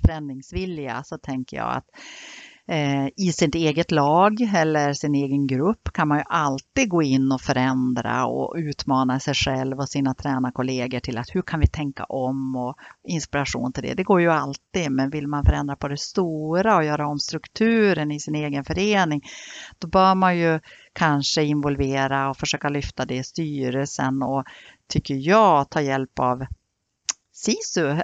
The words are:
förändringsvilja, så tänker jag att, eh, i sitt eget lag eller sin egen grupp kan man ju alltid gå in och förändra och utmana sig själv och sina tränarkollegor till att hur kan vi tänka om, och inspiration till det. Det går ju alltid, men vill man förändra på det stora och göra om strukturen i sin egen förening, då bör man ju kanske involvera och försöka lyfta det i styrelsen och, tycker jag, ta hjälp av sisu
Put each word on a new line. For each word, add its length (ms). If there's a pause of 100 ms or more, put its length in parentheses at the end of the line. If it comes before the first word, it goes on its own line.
förändringsvilja, 1040
så 140
tänker 400
jag 180
att, 100 (800)
eh, 480
i 180
sitt 220
eget 360
lag 500 (140)
eller 380
sin 220
egen 320
grupp 460
kan 140
man 100
ju 100
alltid 640
gå 140
in 280
och 100
förändra 840
och 320
utmana 640
sig 140
själv 460
och 100
sina 240
tränarkollegor 880
till 180
att 180
hur 60
kan 180
vi 80
tänka 360
om, 520
och 200 (280)
inspiration 680
till 100
det. 100
Det 100
går 180
ju 100
alltid, 600
men 180
vill 180
man 180
förändra 300
på 120
det 120
stora 760
och 100
göra 220
om 120
strukturen 920
i 80
sin 160
egen 280
förening, 580 (580)
då 80
bör 280
man 220
ju 220 (340)
kanske 500
involvera 840
och 80
försöka 320
lyfta 360
det 100
i 80
styrelsen 1000
och, 200 (460)
tycker 260
jag, 540
ta 120
hjälp 380
av 260 (880)
sisu 720